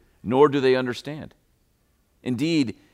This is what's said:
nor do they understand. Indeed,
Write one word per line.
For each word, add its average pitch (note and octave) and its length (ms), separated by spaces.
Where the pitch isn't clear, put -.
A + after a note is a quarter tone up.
nor C3 260
do C#3 120
they C3 160
understand. B2+ 560
Indeed, C3 540